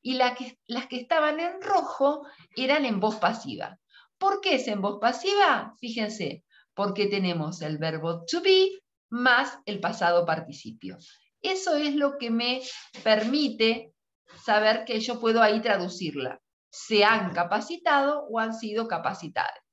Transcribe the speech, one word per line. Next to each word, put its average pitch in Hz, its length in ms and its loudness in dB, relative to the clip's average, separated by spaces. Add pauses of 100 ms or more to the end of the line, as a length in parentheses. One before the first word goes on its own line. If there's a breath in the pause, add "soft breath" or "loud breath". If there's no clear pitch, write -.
Y 262 140 -4
la 247 180 2
que, - 320 -12
las 240 220 -6
que 247 80 -10
estaban 302 440 0
en 359 220 -6
rojo 302 640 0 (300 loud breath)
eran 277 300 2
en 214 140 0
voz 214 180 0
pasiva. 156 600 -4 (400 soft breath)
¿Por 392 220 2
qué 359 160 2
es 254 140 -2
en 202 120 -4
voz 196 200 -2
pasiva? 311 800 2
Fíjense, 220 640 -6 (280 soft breath)
porque 202 340 -2
tenemos 175 540 -2
el 156 160 -6
verbo 160 480 -4
to 339 160 -2
be 381 280 6 (400)
más 247 560 2
el 202 160 -6
pasado 175 440 2
participio. 165 720 -8 (440 soft breath)
Eso 381 340 -2
es 294 200 -2
lo 277 220 0
que 233 140 -4
me 240 300 0 (420 loud breath)
permite 226 880 2 (540)
saber 214 400 4
que 220 160 -2
yo 233 180 -4
puedo 226 220 4
ahí 214 180 6
traducirla. 175 800 -2 (300)
Se - 340 2
han 208 300 4
capacitado 285 960 0
o 226 100 -4
han 220 140 -2
sido 226 340 -6
capacitadas. - 720 -4 (140)